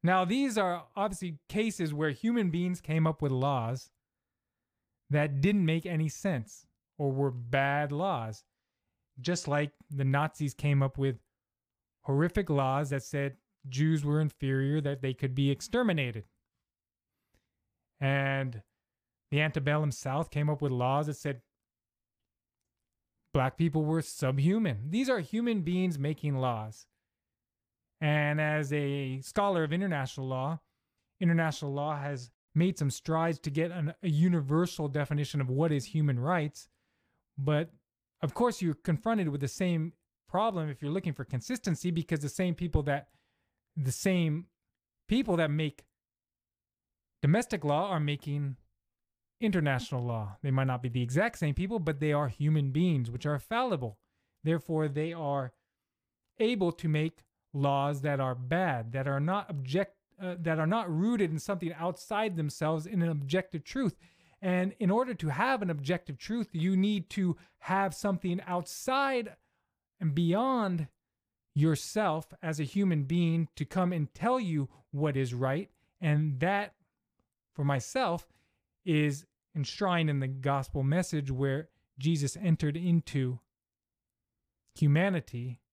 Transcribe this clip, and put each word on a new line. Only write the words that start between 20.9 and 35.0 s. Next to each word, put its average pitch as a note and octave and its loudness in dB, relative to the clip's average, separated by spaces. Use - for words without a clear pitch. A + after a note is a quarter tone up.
that D3+ -6
said C3 -6
black C3 0
people D#3 2
were D#3+ 0
subhuman. C#3 0
These B3 0
are B3 2
human A3 0
beings F3+ 0
making D3 -2
laws. A2+ -4
And D3+ 2
as D3+ 0
a C#3 -2
scholar G3 0
of D3+ -2
international D3 -4
law, C3 -4
international E3 2
law D3 -2
has C#3 -8
made F3+ 2
some C#3+ 0
strides D#3+ -2
to D#3 -4
get D#3 0
an, E3 -4
a F#3+ -2
universal D#3+ 2
definition D3 -2